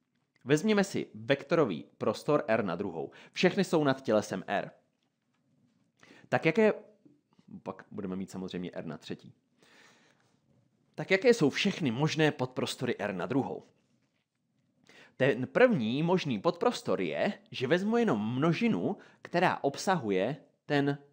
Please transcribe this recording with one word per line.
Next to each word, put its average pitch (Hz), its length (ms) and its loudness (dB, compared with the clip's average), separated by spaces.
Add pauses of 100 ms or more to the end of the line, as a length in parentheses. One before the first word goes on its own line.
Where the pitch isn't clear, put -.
(440)
vezměme 190 400 2
si - 300 -4
vektorový 117 680 0 (140)
prostor 147 500 0
R 113 160 2
na 85 120 -2
druhou. 82 340 -6 (220)
Všechny 185 320 2
jsou 160 200 2
nad 135 180 0
tělesem 107 440 0
R. 95 240 -4 (1600)
Tak - 180 0
jaké... 208 260 4 (880)
Pak - 280 -10
budeme 98 260 -8
mít 95 140 -8
samozřejmě 90 440 -8
R 87 120 -10
na 78 120 -10
třetí. - 340 -14 (1600)
Tak - 160 -6
jaké 190 240 6
jsou 151 160 4
všechny 175 400 0
možné 147 400 2
podprostory - 680 -4
R 101 160 -4
na 87 120 -4
druhou? - 360 -2 (1500)
Ten 127 300 2
první 151 560 2
možný 165 380 0
podprostor 165 600 -2
je, 90 320 0 (180)
že 120 160 -6
vezmu 190 300 0
jenom 123 380 0
množinu, 156 640 0 (260)
která 170 400 0
obsahuje 131 720 0 (300)
ten 143 320 0 (140)